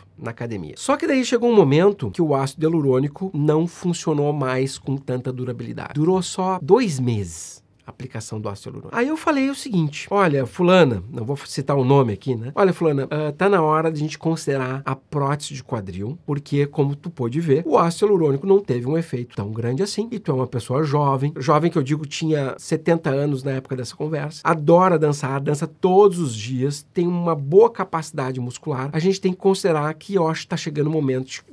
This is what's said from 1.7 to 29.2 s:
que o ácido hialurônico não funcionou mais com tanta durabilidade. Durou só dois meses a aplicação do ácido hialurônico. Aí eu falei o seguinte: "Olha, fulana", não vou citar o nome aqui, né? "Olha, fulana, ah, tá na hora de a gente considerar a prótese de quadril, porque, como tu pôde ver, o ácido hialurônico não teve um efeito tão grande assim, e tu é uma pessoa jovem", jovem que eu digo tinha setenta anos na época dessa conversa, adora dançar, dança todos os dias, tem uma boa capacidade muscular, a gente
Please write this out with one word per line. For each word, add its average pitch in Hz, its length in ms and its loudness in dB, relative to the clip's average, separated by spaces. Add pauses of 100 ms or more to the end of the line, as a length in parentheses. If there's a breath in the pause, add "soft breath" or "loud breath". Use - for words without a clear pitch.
que 175 100 -4
o 147 140 2
ácido 135 300 -2
hialurônico 147 680 0
não 151 340 2
funcionou 156 640 -2
mais 135 460 -2
com - 180 -4
tanta 131 380 -6
durabilidade. 120 640 -8
Durou 175 260 2
só 185 400 -4
dois 180 380 4
meses 101 580 -4 (280)
a - 40 -18
aplicação 117 480 -12
do 107 120 -8
ácido - 180 -12
hialurônico. - 300 -12
Aí 240 100 0
eu 311 80 -4
falei 285 340 0
o 277 60 -6
seguinte: 180 560 -4
"Olha, 160 340 2
fulana", 170 640 4
não 127 140 -8
vou 139 140 -4
citar 143 400 -4
o 131 80 2
nome 131 260 6
aqui, 120 240 -4
né? 117 180 -8
"Olha, 190 200 2
fulana, 147 360 0
ah, 151 220 -2
tá 160 160 0
na 202 140 4
hora 156 280 2
de 160 60 -2
a 147 60 -4
gente 151 180 -4
considerar 139 640 -2
a 135 100 -4
prótese 143 600 -4
de 131 100 -12
quadril, 101 640 -8
porque, 143 400 -2
como 143 320 0
tu - 120 -12
pôde 123 300 -4
ver, 165 260 2
o - 120 4
ácido 175 300 2
hialurônico 160 380 2
não 196 140 4
teve 123 260 -4
um 151 120 -2
efeito 123 400 -6
tão 104 140 -6
grande 117 320 -4
assim, 226 280 -4
e 220 80 -6
tu - 120 -4
é - 20 0
uma 131 120 0
pessoa 127 380 -2
jovem", 143 540 0
jovem 151 340 2
que 165 60 -4
eu 151 40 4
digo 147 240 -4
tinha 143 520 -2
setenta 165 520 0
anos 139 320 0
na 139 100 -4
época 131 260 -6
dessa 123 180 -10
conversa, 151 480 -6
adora 165 560 4
dançar, 143 400 0
dança 147 260 -2
todos 185 540 4
os 131 160 -2
dias, 127 580 -4
tem 175 140 0
uma 175 280 0
boa 160 340 6
capacidade 156 680 -6
muscular, 127 540 -6
a 156 80 -2
gente 190 220 2